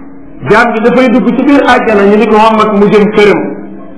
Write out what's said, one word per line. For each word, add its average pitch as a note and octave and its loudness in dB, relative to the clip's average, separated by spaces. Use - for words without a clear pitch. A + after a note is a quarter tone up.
Jaam G#3 0
bi A3+ -4
dafay B3 2
dugg A3 0
ci B3 0
biir C#4 2
àjjana, A3+ 0
ñu G3+ 2
di A3+ 2
ko A3 2
wommat G#3+ 2
mu G3+ 2
jëm G3+ 2
këram. G3 2